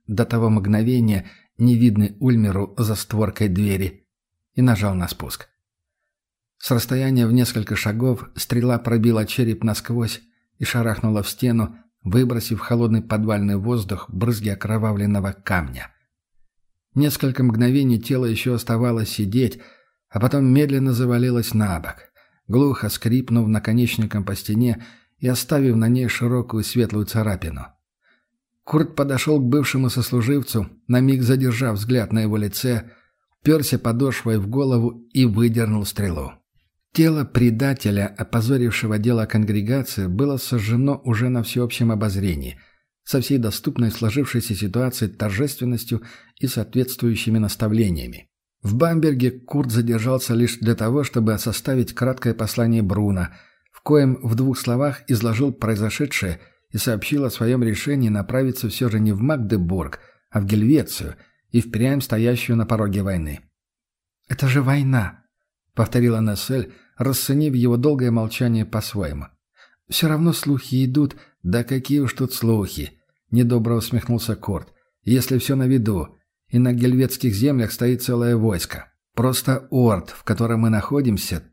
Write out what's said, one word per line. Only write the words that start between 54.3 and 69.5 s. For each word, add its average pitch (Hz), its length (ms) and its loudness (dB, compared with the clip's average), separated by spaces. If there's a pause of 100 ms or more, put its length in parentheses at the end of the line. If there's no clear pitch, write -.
двух 131 240 0
словах 131 480 -2
изложил 117 440 0
произошедшее 107 880 -4 (320)
и 113 60 -6
сообщил 123 480 -2
о 117 60 -2
своём 120 320 0
решении 120 460 0
направиться 123 600 -2
всё 120 200 -2
же 107 100 0
не 107 120 4
в 101 100 -2
Магдебург, 95 800 -2 (300)
а 107 100 -2
в 101 60 0
Гельвецию, 107 680 0 (340)
и 120 120 2
впрямь 123 400 0
стоящую 117 560 0
на 113 80 0
пороге 104 360 0
войны. 82 400 -4 (880)
«Это 135 180 -2
же 131 140 2
война», — 131 640 0 (520)
повторила 117 460 2
Нессель, 110 520 -2 (240)
расценив 139 580 0
его 120 220 2
долгое 127 340 2
молчание 113 540 0
по-своему. 87 600 -6 (640)